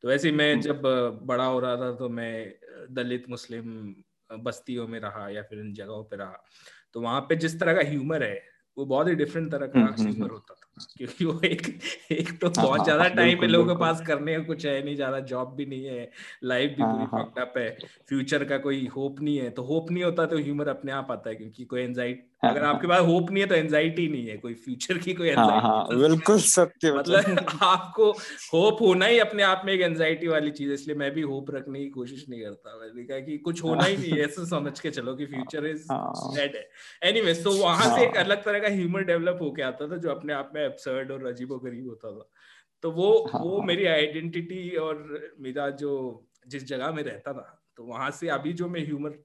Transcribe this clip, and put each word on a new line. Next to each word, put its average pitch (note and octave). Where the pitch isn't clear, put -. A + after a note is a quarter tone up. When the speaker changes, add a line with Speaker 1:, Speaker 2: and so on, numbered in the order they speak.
Speaker 1:
तो B2
वैसे C#3+
ही D3+
मैं D3
Speaker 2:
हम्म। B2
Speaker 1:
जब, C#3
अ, B2
बड़ा B2
हो B2+
रहा B2
था, B2+
तो B2
मैं, A#2
अ, C3+
दलित B2
मुस्लिम, A2+
अ, A2+
बस्तियों A#2
में A2+
रहा G2+
या G#2
फिर G#2+
इन G#2
जगहों G#2+
पे G#2
रहा, F#2+
तो A#2
वहाँ A#2
पे E3
जिस E3
तरह E3+
का C#3+
ह्यूमर D3
है, G2+
वो C3+
बहुत C#3
ही F3
डिफरेंट D#3+
तरह C#3
का C3
Speaker 2:
हम्म, A2
हम्म, G#2+
Speaker 1:
ह्यूमर G#2+
Speaker 2:
हम्म। G2+
Speaker 1:
होता -
था, -
क्योंकि C3
वो E3
एक, -
एक E3+
तो F3
Speaker 2:
हाँ, -
Speaker 1:
बहुत C3+
Speaker 2:
हाँ, -
Speaker 1:
ज्यादा D#3
Speaker 2:
हाँ, F3+
Speaker 1:
टाइम F3
है, F3
Speaker 2:
बिल्कुल, F3
Speaker 1:
लोगों E3+
के F3
Speaker 2:
बिल्कुल। E3+
Speaker 1:
पास E3
करने D#3
को D#3+
कुछ D#3+
है C#3
नहीं, C#3+
ज्यादा C3+
जॉब B2+
भी C#3
नहीं C3+
है, B2
लाइफ B2+
भी B2+
Speaker 2:
हाँ, A2+
Speaker 1:
पूरी A2+
Speaker 2:
हाँ। A2+
Speaker 1:
fucked B2
up -
है, A2+
फ्यूचर C#3
का C#3
कोई C3+
होप C#3
नहीं D3
है। B2+
तो B2
होप D#3+
नहीं F3
होता, F3
तो D#3+
ह्यूमर D3
अपने C3+
आप C3+
आता A2+
है, A2
क्योंकि A2
कोई B2+
एंग्जाइटी, B2
Speaker 2:
हाँ, B2
Speaker 1:
अगर C#3+
Speaker 2:
हाँ। D3
Speaker 1:
आपके -
पास F3
होप F3
नहीं G3
है, G3+
तो F#3+
एंग्जाइटी D#3+
नहीं B2+
है, G#2+
कोई A#2
फ्यूचर C3
की F3+
कोई E3
Speaker 2:
हाँ, B2
Speaker 1:
एंग्जाइटी G#2+
Speaker 2:
हाँ, A2
Speaker 1:
तो A#2+
Speaker 2:
बिल्कुल D#3+
Speaker 1:
नहीं F3+
है। -
Speaker 2:
सत्य E3
Speaker 1:
मतलब, D3
Speaker 2:
वचन। F#3+
Speaker 1:
<laughs> E3
आपको F#3+
होप G#3
होना F#3
ही A#3
अपने G#3+
आप F#3+
में G3
एक F#3
एंग्जाइटी D#3+
वाली D3+
चीज C#3+
है, C#3+
इसलिए C#3+
मैं C#3
भी D3+
होप C#3
रखने C#3
की C#3
कोशिश C3
नहीं A#2+
करता। G#2+
मैंने A2+
कहा C3+
कि D3
कुछ E3
होना D#3+
ही G3
नहीं E3+
है, D#3
Speaker 2:
हाँ। D3
Speaker 1:
ऐसा E3+
समझ D3
के D#3+
चलो C3
कि C#3+
फ्यूचर C#3+
is D#3
Speaker 2:
हाँ। -
Speaker 1:
dead C#3+
है। G#2+
Anyways, F3+
तो G3+
वहां G3
से E3
एक -
Speaker 2:
हाँ। F3+
Speaker 1:
अलग G3+
तरह G#3
का G#3+
ह्यूमर F#3+
डेवलप F3
होके D3
आता C3
था, F3
जो E3
अपने C#3+
आप C#3
में D3+
एब्सर्ड C3+
और C3
अजीबोगरीब B2
होता A2+
था। A2
तो E3
वो, G#3
Speaker 2:
हाँ, -
Speaker 1:
वो F#3
Speaker 2:
हाँ। G3+
Speaker 1:
मेरी F3+
आइडेंटिटी E3+
और D3+
मेरा C#3
जो, C#3
जिस C3
जगह C3+
में D3+
रहता C3+
था, -
तो A#2+
वहां B2
से E3
अभी D3
जो F3
मैं E3+
ह्यूमर D3